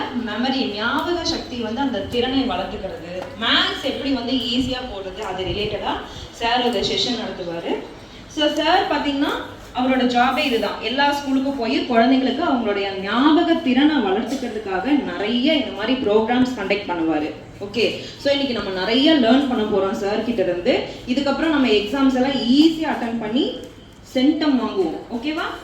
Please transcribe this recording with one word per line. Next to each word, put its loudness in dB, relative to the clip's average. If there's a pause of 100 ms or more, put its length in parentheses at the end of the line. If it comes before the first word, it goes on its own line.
(260)
மெமரி, -2
ஞாபக -2
சக்தி -4
வந்து -2
அந்த -2
திறனை 0
வளர்த்துக்கிறது, -6 (180)
மேத்ஸ் 0
எப்படி -2
வந்து -2
ஈஸியா 0 (140)
போடுறது, -10
அது -6
ரிலேட்டடா -4 (380)
சார் 0
ஒரு 0
செஷன் -2
நடத்துவாரு. -4 (520)
So, 0
சார் 2
பாத்தீங்கன்னா 0 (440)
அவரோட 2
ஜாபே 4
இதுதான். 0
எல்லா 0
ஸ்கூலுக்கும் 0
போய் 0
குழந்தைங்களுக்கு 4
அவங்களுடைய 0
ஞாபக 4
திறனை 2
வளர்த்துக்கிறதுக்காக -2
நிறைய 0
இந்த -2
மாதிரி -2
ப்ரோக்ராம்ஸ் 2
கண்டக்ட் -2
பண்ணுவாரு. 0 (300)
ஓகே, -2 (180)
so 2
இன்னைக்கு -2
நம்ம -4
நிறைய 4
லேர்ன் 6
பண்ண 0
போறோம் 2
சார் -2
கிட்ட 0
இருந்து. 0 (200)
இதுக்கப்புறம் 0
நம்ம 4
எக்ஸாம்ஸ் 4
எல்லாம் 2
ஈஸியா 4
அட்டெண்ட் -4
பண்ணி -2 (500)
சென்டம் 4
வாங்குவோம். -2 (140)
ஓகேவா? -4 (200)